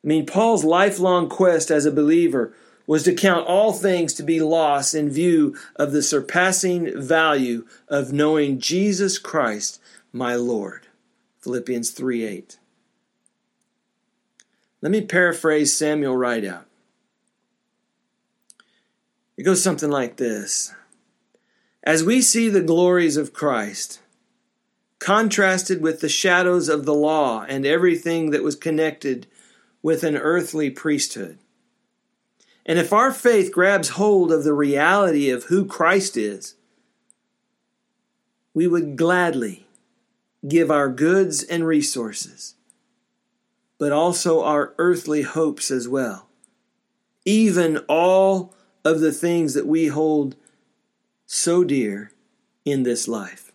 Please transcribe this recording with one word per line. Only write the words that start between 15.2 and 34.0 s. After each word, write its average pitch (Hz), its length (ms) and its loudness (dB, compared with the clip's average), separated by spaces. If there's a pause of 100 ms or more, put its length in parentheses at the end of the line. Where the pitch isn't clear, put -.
Samuel 151 400 -2
Rideout. 113 520 -4 (2750)
It - 80 -14
goes 190 180 2
something 151 300 -2
like 131 240 -2
this. 107 580 -6 (1080)
As 160 200 2
we 240 180 2
see 233 260 2
the 196 140 2
glories 170 560 2
of 147 160 -4
Christ, 110 680 -6 (1000)
contrasted 190 800 0
with 160 180 -2
the 160 80 -6
shadows 180 600 0
of 147 160 -2
the 151 80 0
law 147 560 0
and 135 160 -4
everything 165 640 0
that 147 140 0
was 147 120 -2
connected 151 720 -4 (560)
with 156 220 0
an 151 120 -2
earthly 156 540 -2
priesthood, 131 680 -6 (1300)
and 165 100 0
if 175 160 0
our 247 180 4
faith 220 400 2
grabs 180 380 4
hold 190 420 2